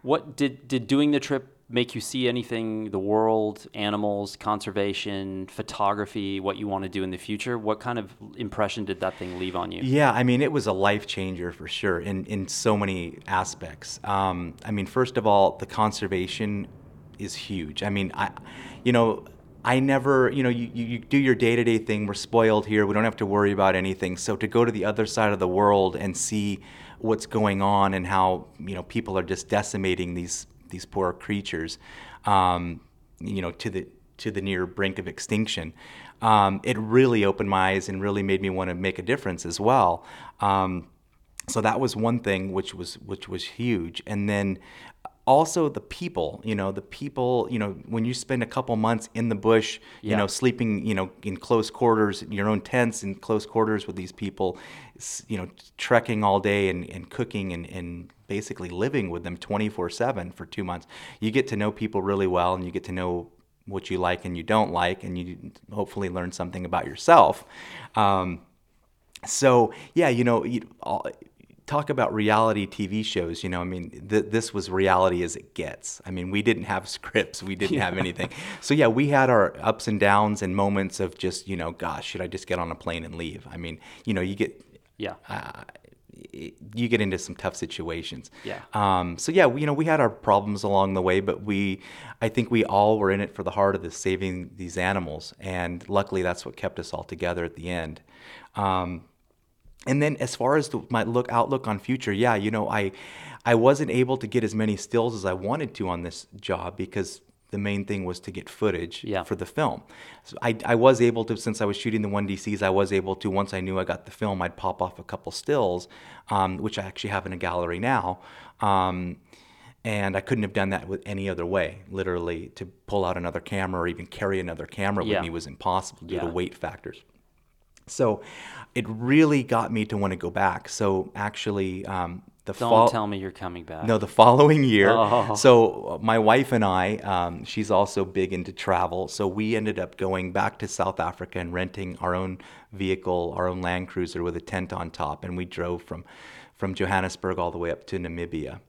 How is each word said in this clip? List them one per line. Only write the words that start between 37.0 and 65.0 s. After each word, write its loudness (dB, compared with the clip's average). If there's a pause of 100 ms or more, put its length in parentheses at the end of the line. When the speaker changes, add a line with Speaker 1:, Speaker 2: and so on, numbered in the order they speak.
Speaker 2:
opened 2
my 4
eyes 0
and -6
really 0
made 2
me -2
wanna -2
make -2
a -10
difference -4
as -6
well. 4 (360)
Um, 0 (600)
so 0
that 2
was -2
one 0
thing -2
which -4
was, -12
which -12
was -8
huge. -2
And -2
then 0 (680)
also 4
the -4
people, -6
you -2
know, -2
the -8
people, -2
you -2
know, -2 (140)
when -2
you -2
spend -4
a -2
couple -4
months 0
in -2
the 0
bush, 4 (220)
you -6
Speaker 1:
Yeah. 4
Speaker 2:
know, 4
sleeping, 0
you 2
know, 0 (120)
in -6
close 2
quarters, 2
in -10
your 0
own 2
tents, 0
in -6
close -2
quarters 0
with -10
these -8
people, -4 (400)
s-, -12
you -4
know, -8 (280)
trekking 2
all 4
day 2
and, -6
and -14
cooking -4
and, -8
and -12 (160)
basically -8
living -2
with -6
them -8
twenty-four -2
seven -4
for -14
two -8
months, -8 (340)
you 0
get 2
to -4
know 0
people -2
really 2
well 2
and -6
you -8
get -6
to -8
know -4 (360)
what -8
you -2
like 0
and -6
you -6
don't 2
like, 0